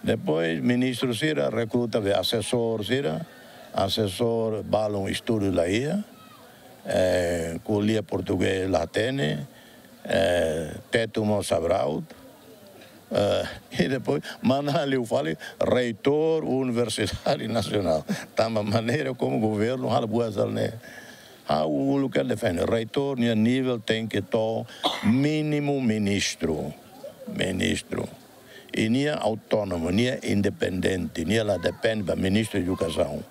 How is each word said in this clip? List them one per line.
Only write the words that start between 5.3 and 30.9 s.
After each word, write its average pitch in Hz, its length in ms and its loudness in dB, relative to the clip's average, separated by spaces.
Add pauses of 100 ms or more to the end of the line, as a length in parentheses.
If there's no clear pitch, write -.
lá, 87 160 2
IA, 143 340 0 (840)
eh, 87 760 0
colia 107 400 2
português, 95 680 0
lá 82 180 2
tem, 139 600 0 (560)
eh, 85 720 0 (160)
Teto 113 320 0
Monsabrau, 104 800 0 (1120)
eh, 98 320 2 (340)
e - 100 2
depois, 135 340 -2 (200)
manda 143 380 2
ali, 135 160 0
eu 123 80 0
falo, 135 320 -2 (240)
reitor 147 840 2
Universidade 120 1000 -2
Nacional. 101 580 0 (300)
Tá 110 140 0
uma 110 140 -2
maneira 120 520 0
como 131 220 -2
o 120 40 0
governo, 110 500 0
fala, 123 160 2
boa, 113 240 0 (160)
né? 107 260 -2 (720)
Ah, 151 200 2
o 139 420 2
que - 140 0
defende, 110 420 0
reitor, 127 540 0
no 117 160 4
nível 123 460 2
tem 110 260 -2
que 104 160 -2
ter 113 440 0 (360)
mínimo 143 800 4
ministro, 98 880 0 (540)
ministro. - 840 -2 (640)
E 110 160 0
nem 135 200 2
é 151 100 -2
autônomo, 101 720 -2
nem 117 200 2
é - 100 -4 (100)
independente, 92 960 0